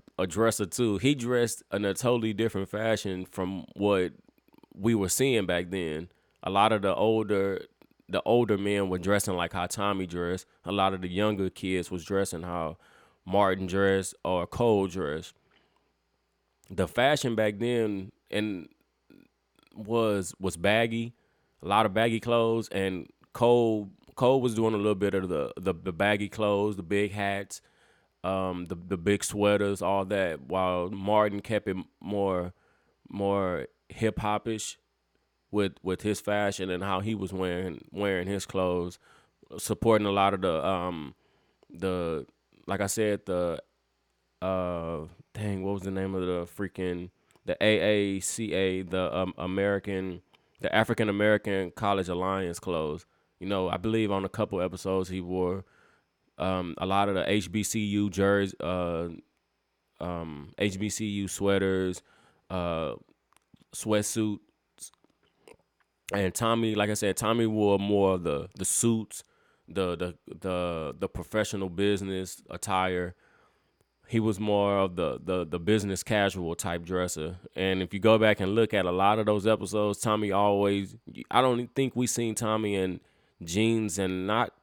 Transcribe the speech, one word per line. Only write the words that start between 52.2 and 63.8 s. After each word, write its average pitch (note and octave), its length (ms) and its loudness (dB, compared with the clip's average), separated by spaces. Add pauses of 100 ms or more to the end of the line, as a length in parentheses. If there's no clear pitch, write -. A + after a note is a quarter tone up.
clothes. D#2+ 480 -4 (320)
You F#2 80 -10
know, F#2+ 220 0
I F#2 80 0
believe A2 340 0
on G2 140 0
a F#2+ 40 -6
couple G2+ 320 -2
episodes F#2 500 -2
he F#2 100 -4
wore, F#2 440 -2 (720)
um, F#2 400 -2
a F2+ 80 -4
lot G2+ 220 2
of G2 60 0
the F2+ 160 0
H G2+ 220 0
B G#2+ 100 -2
C A2+ 180 -4
U G#2 300 0
jerseys, G2 500 2
uh, F2 480 -2 (920)
um, E2 580 -8
H G2 200 -2
B G#2 100 -4
C A2 160 -6
U G2+ 240 -4
sweaters, F#2+ 720 0 (480)
uh, E2 440 -2 (800)
sweatsuits. G#2+ 640 0 (1700)